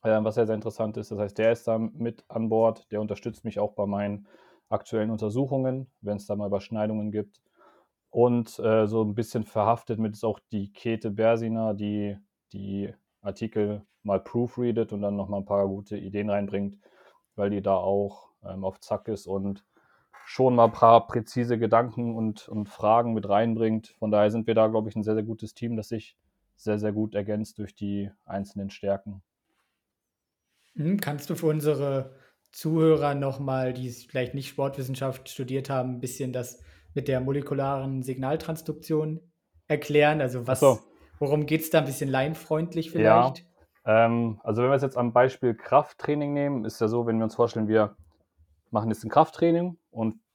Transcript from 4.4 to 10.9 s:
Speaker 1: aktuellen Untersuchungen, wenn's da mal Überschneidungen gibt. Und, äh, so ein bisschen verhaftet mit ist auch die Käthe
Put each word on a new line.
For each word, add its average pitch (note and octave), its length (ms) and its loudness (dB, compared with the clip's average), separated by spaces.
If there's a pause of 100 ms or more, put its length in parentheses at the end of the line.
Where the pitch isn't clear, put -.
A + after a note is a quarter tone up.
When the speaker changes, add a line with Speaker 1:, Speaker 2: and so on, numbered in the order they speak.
Speaker 1:
aktuellen A2 400 -2
Untersuchungen, C3 800 -4 (120)
wenn's G#2 240 -6
da G#2 100 -4
mal G#2 120 -4
Überschneidungen G#2+ 640 -2
gibt. G#2 300 -6 (720)
Und, A#2+ 480 2
äh, A2 280 4
so A2+ 160 0
ein G#2 120 -2
bisschen A#2 300 -4
verhaftet A2 540 0
mit A2 140 -2
ist - 120 -12
auch A2 160 -2 (120)
die G2+ 220 -6
Käthe A2+ 360 -4